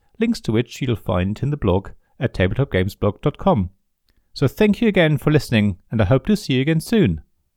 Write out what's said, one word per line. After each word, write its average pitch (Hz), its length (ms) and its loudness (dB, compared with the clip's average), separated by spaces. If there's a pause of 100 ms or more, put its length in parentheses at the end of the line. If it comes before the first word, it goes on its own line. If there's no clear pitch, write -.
(180)
links 226 220 -2
to - 120 -6
which 113 280 -2
you'll 123 160 -2
find 98 460 -2
in 139 80 -2
the 147 80 -4
blog 95 320 0 (280)
at - 140 -4
tabletop 95 400 0
games 92 220 -2
blog - 260 -2
dot - 160 -2
com. 113 320 0 (640)
So 139 160 0
thank 214 320 2
you 233 80 2
again 165 300 2
for - 120 0
listening, 107 460 2 (140)
and 113 100 -2
I 101 60 2
hope 135 200 2
to 214 100 2
see - 180 -2
you 127 80 2
again 160 180 0
soon. 131 400 0 (360)